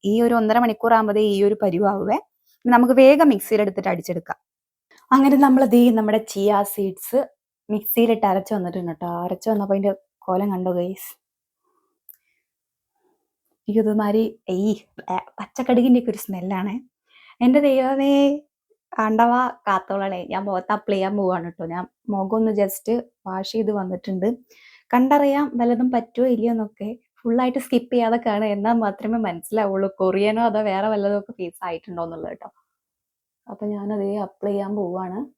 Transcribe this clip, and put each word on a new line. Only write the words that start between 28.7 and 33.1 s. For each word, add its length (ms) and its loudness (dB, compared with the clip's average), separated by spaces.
മാത്രമേ 420 -4
മനസ്സിലാവുള്ളൂ 640 -2
കൊറിയനോ 480 0
അതോ 220 -2
വേറെ 240 -2
വല്ലതും 260 -2
ഒക്കെ 180 -18
ഫേസ് 280 -10
ആയിട്ടുണ്ടോ 400 -8
എന്നുള്ളത് 260 -12
കേട്ടോ. 160 -20